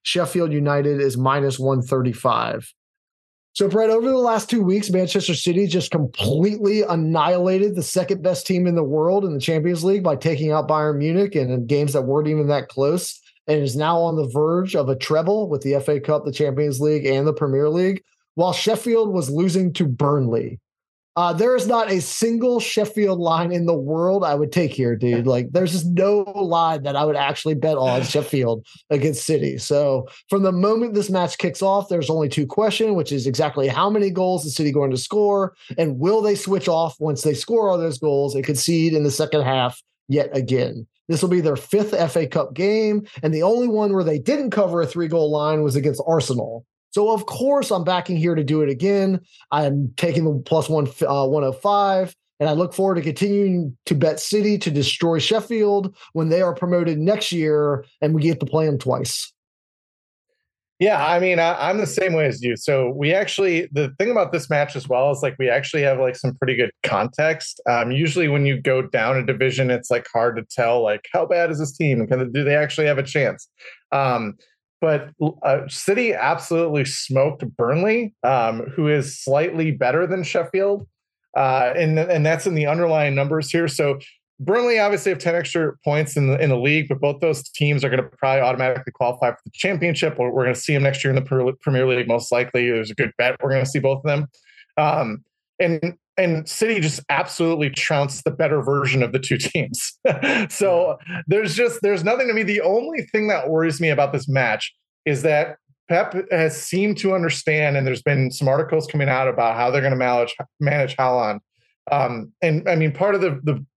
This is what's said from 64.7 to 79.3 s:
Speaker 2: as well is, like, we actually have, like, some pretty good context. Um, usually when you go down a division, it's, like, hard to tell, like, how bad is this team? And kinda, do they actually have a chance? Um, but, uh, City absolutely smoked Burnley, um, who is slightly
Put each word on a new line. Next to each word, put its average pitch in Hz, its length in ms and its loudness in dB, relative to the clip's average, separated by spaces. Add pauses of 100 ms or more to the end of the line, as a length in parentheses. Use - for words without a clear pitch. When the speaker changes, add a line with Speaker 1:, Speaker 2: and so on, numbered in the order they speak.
Speaker 2:
as 135 140 -10
well 131 240 2
is, 135 100 -4
like, 131 160 -4
we 131 100 0
actually 139 340 0
have, 131 180 2
like, 127 160 0
some 127 220 -4
pretty 131 180 0
good 117 160 0 (100)
context. 135 840 -2
Um, 120 240 0
usually 160 340 0
when 143 200 2
you 135 140 0
go 131 220 0
down 123 340 0
a 127 80 -2
division, 127 460 0
it's, 120 220 -2
like, 120 200 -2
hard 117 260 2
to 113 120 -8
tell, 120 320 2
like, 107 300 -2
how 170 120 0
bad 170 280 0
is 151 80 -4
this 151 160 -6
team? 139 240 2
And 110 80 -2
kinda, 127 160 0
do 127 180 -4
they 143 140 2
actually 151 320 0
have 143 100 0
a 139 60 -4
chance? 131 440 -2 (440)
Um, 123 460 -2 (420)
but, 151 300 0 (320)
uh, 139 260 0
City 208 460 -2
absolutely 151 720 0
smoked 139 580 -2 (140)
Burnley, 202 640 0
um, 117 380 0 (140)
who 151 140 0
is 143 340 -2
slightly 160 500 0